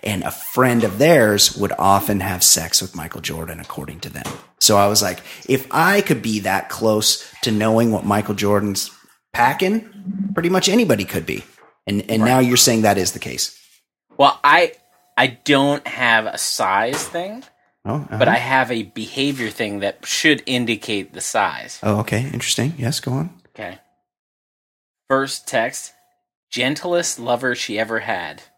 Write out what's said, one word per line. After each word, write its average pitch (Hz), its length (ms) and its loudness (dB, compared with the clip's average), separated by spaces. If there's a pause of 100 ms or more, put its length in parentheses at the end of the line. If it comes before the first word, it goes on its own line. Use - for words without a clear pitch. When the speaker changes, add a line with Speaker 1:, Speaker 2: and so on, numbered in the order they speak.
Speaker 1:
and 98 200 -4
a - 80 -4
friend 120 540 2
of 98 140 -2
theirs 120 580 6
would 101 220 -2
often 98 420 4
have 95 240 -2
sex - 380 2
with - 120 -12
Michael 80 280 -12
Jordan, 80 360 -8
according 76 420 -12
to - 100 -12
them. - 160 -12 (340)
So 104 160 6
I 101 120 6
was 104 120 2
like, 90 200 -2 (280)
if 131 220 0
I 190 320 4
could 127 180 0
be 107 200 -2
that 95 280 -2
close - 640 0 (100)
to 117 80 0
knowing 110 400 2
what 107 140 -2
Michael 104 300 0
Jordan's 101 560 0 (420)
packing, - 1040 -2
pretty 170 160 0
much 185 180 2
anybody 175 360 2
could 80 200 -6
be. 60 180 -6 (440)
And, 101 240 -2
and 110 120 2
Speaker 2:
Right. 113 60 4
Speaker 1:
now 131 120 6
you're 123 180 4
saying 113 240 4
that 101 160 4
is 92 140 -2
the - 80 -12
case. - 380 -8 (600)
Speaker 2:
Well, 139 260 6
I, 160 280 6 (440)
I 127 120 2
don't 143 600 0
have 113 380 0
a - 100 -6
size 110 680 -2
thing. 196 420 -10 (400)
Speaker 1:
Oh, 117 100 -4
uh-huh. 135 240 -6
Speaker 2:
But 123 100 4
I 110 60 2
have 127 360 0
a 113 120 -4
behavior 127 680 -6
thing 104 300 -6
that 98 260 -6
should - 400 2
indicate 113 680 -4
the 92 80 -12
size. 90 600 -4
Speaker 1:
Oh, 104 180 0
okay. 117 300 -2
Interesting. 123 460 -2
Yes, 123 240 -4
go 123 120 -6
on. 156 180 -4 (240)
Speaker 2:
Okay. 95 240 -14 (1300)
First 135 400 -2
text, 123 440 -4 (580)
gentlest 170 680 -2
lover 120 360 -2
she 104 240 -6
ever 110 220 -4
had. 101 420 -8 (160)